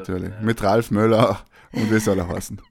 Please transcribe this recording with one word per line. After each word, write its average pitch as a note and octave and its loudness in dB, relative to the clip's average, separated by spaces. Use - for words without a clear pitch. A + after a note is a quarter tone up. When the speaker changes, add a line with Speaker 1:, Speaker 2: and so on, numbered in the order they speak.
Speaker 1:
Natürlich. F#2 -6
Speaker 2:
ja. G#2 -14
Speaker 1:
Mit A2+ -2
Ralf G#2+ 2
Möller G#2+ 2
und A2 -2
wie A2 4
soll G#2+ 0
er F2 -4
heißen? F2+ -10